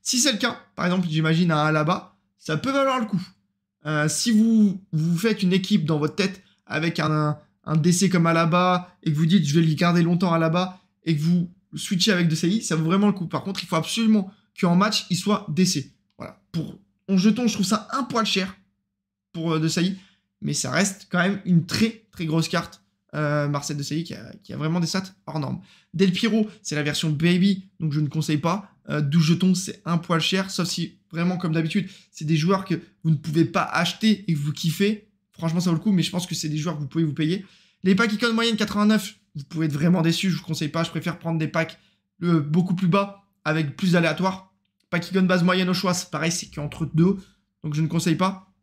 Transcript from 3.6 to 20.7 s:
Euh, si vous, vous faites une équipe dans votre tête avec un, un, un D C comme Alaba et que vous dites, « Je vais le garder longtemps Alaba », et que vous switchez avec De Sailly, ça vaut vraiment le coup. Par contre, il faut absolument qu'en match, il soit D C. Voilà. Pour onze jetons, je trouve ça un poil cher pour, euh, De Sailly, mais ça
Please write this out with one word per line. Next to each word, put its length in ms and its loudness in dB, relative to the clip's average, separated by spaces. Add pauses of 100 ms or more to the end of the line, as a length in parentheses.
Euh, 220 0
si 240 0
vous, 600 4
vous 240 0
faites 260 0
une 100 2
équipe 320 2
dans 140 0
votre 180 -2
tête 260 -4 (240)
avec 320 -4
un, 120 -2
un, 280 0 (260)
un 120 -2
D 160 4
C 180 2
comme 160 2
Alaba 760 2
et 100 0
que 40 0
vous 80 2
dites, « 220 4
Je 120 2
vais 60 6
le 100 4
garder 280 4
longtemps 300 2
Alaba », 480 0 (240)
et 120 0
que 60 -4
vous 260 2 (260)
switchez 360 0
avec 180 2
De 60 2
Sailly, 260 0
ça 140 -4
vaut 100 0
vraiment 220 4
le 60 4
coup. 140 -4
Par 180 -6
contre, 180 -8
il 40 -12
faut 100 -2
absolument 560 0 (280)
qu'en 140 2
match, 360 2
il 60 0
soit 320 -2
D 160 2
C. 300 -2 (240)
Voilà. 320 -16
Pour 280 -8 (280)
onze 140 4
jetons, 260 4
je 80 0
trouve 100 -2
ça 280 -2
un 100 -2
poil 240 -2
cher 300 -2 (760)
pour, 200 -2
euh, 80 2
De 80 0
Sailly, 280 0 (460)
mais 120 -4
ça 160 -6